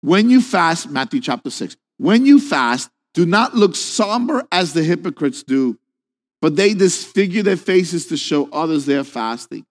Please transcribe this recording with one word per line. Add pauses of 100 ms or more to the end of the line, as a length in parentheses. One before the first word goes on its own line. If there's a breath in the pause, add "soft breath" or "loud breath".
"When
you
fast,"
Matthew
chapter
six, (220)
"when
you
fast, (240)
do
not
look
somber
as
the
hypocrites
do, (640)
but
they
disfigure
their
faces
to
show
others
they
are
fasting.